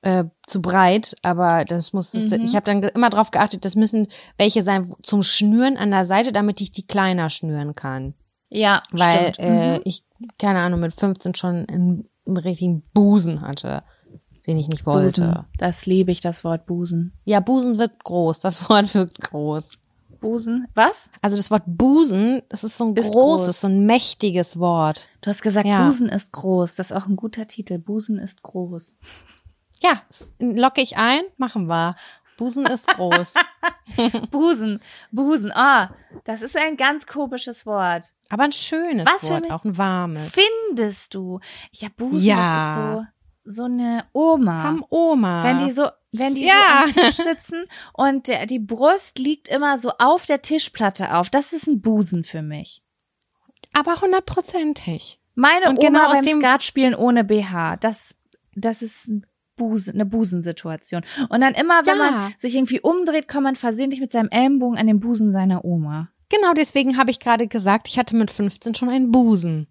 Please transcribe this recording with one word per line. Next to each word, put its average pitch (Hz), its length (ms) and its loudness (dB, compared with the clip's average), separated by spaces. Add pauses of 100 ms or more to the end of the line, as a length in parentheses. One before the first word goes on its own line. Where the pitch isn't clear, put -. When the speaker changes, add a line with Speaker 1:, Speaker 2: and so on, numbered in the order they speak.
Speaker 1:
äh, 185 220 0 (220)
zu 190 160 -6
breit, 185 600 2
aber 175 420 2
das 170 280 -6
musste, 196 260 -4 (200)
Speaker 2:
Mhm. 226 60 -2
Speaker 1:
ich 233 120 0
hab 302 80 0
dann 202 160 2
ge-, 202 140 0
immer 240 160 2
drauf 214 200 0
geachtet, - 340 -2
das 190 120 -2
müssen 214 320 2 (300)
welche 208 240 4
sein 190 260 0
wo-, 180 140 -16
zum 202 200 0
Schnüren 233 540 2
an 202 140 -2
der 190 140 2
Seite, 208 280 0
damit 208 280 0
ich 196 120 -8
die - 140 -12
kleiner 185 420 0
schnüren 147 460 -6
kann. 131 400 -10 (340)
Speaker 2:
Ja, 202 420 2
Speaker 1:
Weil, 170 440 2
Speaker 2:
stimmt. - 40 -18
Speaker 1:
äh, 165 380 2
Speaker 2:
Mhm. - 80 -4
Speaker 1:
ich, - 180 -6 (360)
keine 196 220 0
Ahnung, 175 200 0
mit 165 140 -4
fünfzehn 185 400 -2
schon 175 340 -4
einen, 180 400 0 (180)
einen 190 100 -2
richtigen 175 460 -2 (100)
Busen 196 500 4
hatte, - 400 -8 (640)
den 160 120 0
ich 147 100 -2
nicht 156 180 -4
wollte. 165 360 2
Speaker 2:
Busen. 170 220 0 (140)
Das 175 280 -4
liebe 185 240 2
ich, 175 100 -2
das 170 240 -8
Wort 165 220 -4
Busen. 175 460 -4 (120)
Speaker 1:
Ja, 202 160 2
Busen 247 380 0
wirkt 226 260 -2
groß. 170 360 -2
Das 190 200 -4
<laughs> 175 80 -14
Wort 208 260 4
wirkt 185 260 0
groß. 151 580 -6 (420)
Speaker 2:
Busen? 233 540 -4
Was? 277 360 2 (120)
Speaker 1:
Also 202 140 0
das 202 140 -4
Wort 214 160 2
Busen, 240 840 2
das - 140 -10
ist 220 120 -6
so 240 100 -2
ein 214 100 0
Speaker 2:
Ist 214 160 0
Speaker 1:
großes, 262 340 4
Speaker 2:
groß. 180 160 -4
Speaker 1:
so 196 60 0
ein 196 180 4
mächtiges 196 720 0
Wort. 165 500 0 (140)
Speaker 2:
Du - 80 -6
hast 202 100 -4
gesagt, 202 260 0
Speaker 1:
Ja. 202 200 4
Speaker 2:
Busen 247 240 2
ist - 220 -6
groß. 180 420 -2
Das 180 160 -8
ist - 60 -6
auch 190 100 -6
ein 190 100 0
guter 220 300 -8
Titel. 190 320 -10
Busen 208 400 -6
ist 190 240 -14
groß. 175 520 -12 (880)
Speaker 1:
Ja, 320 280 2
s-, - 280 -20
locke 247 440 0
ich - 160 -4
ein, 254 240 2 (160)
machen 220 300 -4
wir. 170 260 -2 (420)
Busen 254 300 -4
ist 226 200 -2
groß. 180 460 0 (480)
Speaker 2:
<laughs> 226 500 -4
Busen, 240 500 0 (300)
Busen, 262 420 0
ah, 247 380 4 (340)
das 220 180 -10
ist - 140 -14
ein 311 200 -2
ganz 277 300 -2
komisches 247 580 -10
Wort. 180 480 -4 (160)
Speaker 1:
Aber 214 160 -2
ein 294 80 0
schönes 320 540 -2
Speaker 2:
Was 330 200 2
für 330 80 -2
Speaker 1:
Wort, 330 120 -4
Speaker 2:
ein 330 40 -6
Speaker 1:
auch 226 140 -8
ein 190 140 -4
warmes. 175 580 -4 (320)
Speaker 2:
Findest 220 460 -6
du? 185 260 -8 (320)
Ja, 208 240 -14
Busen, 254 260 -2
Speaker 1:
Ja. 208 140 4
Speaker 2:
das 156 400 -2 (240)
ist - 540 -20
so, 226 80 -10
so - 20 -6
eine 240 480 -4
Oma. 262 520 2
Speaker 1:
Haben 311 260 -2
Oma. 247 540 2
Speaker 2:
Wenn 254 140 2
die 277 140 -2
so, 277 160 0 (240)
wenn 269 220 -2
die 269 100 -4
Speaker 1:
Ja. 370 420 8
Speaker 2:
so 302 140 2
am 349 60 6
Tisch 302 100 4
sitzen 339 480 -4 (300)
und 269 340 0
der, 214 180 -2
die 254 120 -4
Brust 247 600 0
liegt 285 300 -4
immer 277 300 0
so 240 200 -4
auf 302 280 2
der 285 160 -2
Tischplatte 214 720 -4
auf. 180 160 0
Das 277 220 0
ist 320 140 -8
ein 277 140 0
Busen 185 440 0
für 160 180 -12
mich. 151 400 -12 (880)
Speaker 1:
Aber 330 280 0
hundertprozentig. 349 1160 -4 (160)
Speaker 2:
Meine 330 360 4
Speaker 1:
Und 262 80 0
Speaker 2:
Oma 294 100 6
Speaker 1:
genau 302 200 6
aus 285 60 4
Speaker 2:
beim 277 120 4
Speaker 1:
dem 302 140 2
Speaker 2:
Skat 269 220 4
spielen 254 320 2
ohne 240 300 2
B 208 200 2
H. 175 320 -4
Das, - 380 -6 (400)
das 220 280 -4
ist - 260 -14
ein 208 180 -6 (300)
Busen, 220 380 -4
eine 202 120 0
Busensituation. 175 960 -4 (260)
Und 233 140 2
dann 262 120 4
immer, 330 320 4
wenn 381 120 4
Speaker 1:
Ja. 285 120 4
Speaker 2:
man 208 280 -4
sich 247 160 -6
irgendwie 262 260 0
umdreht, 330 480 0
kommt 277 160 -2
man 269 120 -2
versehentlich 254 440 -4
mit 262 100 -6
seinem 220 200 0
Ellenbogen 247 480 2
an 220 80 2
den 214 140 4
Busen 220 320 0
seiner 190 320 0
Oma. 160 440 -4 (220)
Speaker 1:
Genau 392 240 4
deswegen 277 420 0
habe 262 140 2
ich 233 100 -4
gerade 233 260 0
gesagt, 202 420 0
ich - 100 -4
hatte 226 180 -2
mit 220 140 2
fünfzehn 208 440 -6
schon 247 140 -4
einen 254 240 0
Busen. 175 580 2